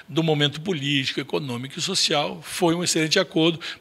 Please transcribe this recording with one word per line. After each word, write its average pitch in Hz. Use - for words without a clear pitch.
do 156
momento 151
político, 143
econômico 135
e 156
social, 170
foi 165
um 175
excelente 160
acordo, 160